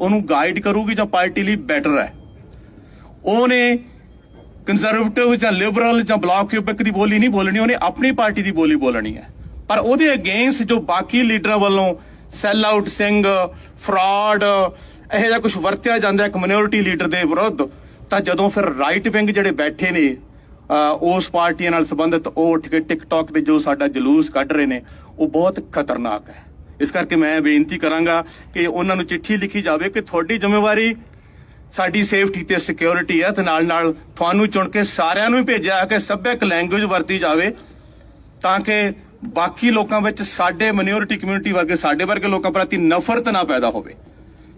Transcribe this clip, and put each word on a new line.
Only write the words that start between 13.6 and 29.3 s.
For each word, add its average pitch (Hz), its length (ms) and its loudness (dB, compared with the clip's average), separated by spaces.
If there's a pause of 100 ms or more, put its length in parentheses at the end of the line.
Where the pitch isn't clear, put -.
ਫਰਾਡ, 202 640 0 (680)
ਇਹੋ 214 120 2
ਜਿਹਾ 226 120 2
ਕੁਛ 226 180 -2
ਵਰਤਿਆ 202 420 0
ਜਾਂਦਾ 202 280 2
ਇੱਕ 202 100 -6
ਮਾਈਨੋਰਿਟੀ 208 440 2
ਲੀਡਰ 180 260 0
ਦੇ 160 100 -2
ਵਿਰੁੱਧ, 165 540 0 (400)
ਤਾਂ 196 100 2
ਜਦੋਂ 190 300 0
ਫਿਰ 202 140 0
ਰਾਈਟ 160 440 -2
ਵਿੰਗ 208 200 2
ਜਿਹੜੇ 196 220 0
ਬੈਠੇ 151 400 -2
ਨੇ, 147 260 2
ਅਹ, - 840 -4
ਉਸ 175 280 0
ਪਾਰਟੀਆਂ 170 400 0
ਨਾਲ 165 160 2
ਸੰਬੰਧਿਤ, 165 400 0
ਉਹ 165 260 0
ਉੱਠ 160 160 -2
ਕੇ 156 80 -2
TikTok 160 460 -2
ਤੇ 156 180 -2
ਜੋ 151 180 2
ਸਾਡਾ 143 300 0
ਜਲੂਸ 143 420 2
ਕੱਢ 139 220 -2
ਰਹੇ 147 140 2
ਨੇ, 127 160 -4 (360)
ਉਹ 156 100 0
ਬਹੁਤ 170 440 -2
ਖਤਰਨਾਕ 120 560 -4
ਹੈ। - 160 -20 (360)
ਇਸ 147 100 0
ਕਰਕੇ 175 260 -2
ਮੈਂ 156 240 2
ਬੇਨਤੀ 151 380 2
ਕਰਾਂਗਾ 165 460 0 (300)
ਕਿ 175 120 0
ਉਹਨਾਂ 175 300 -2
ਨੂੰ 180 100 -4
ਚਿੱਠੀ 180 300 -2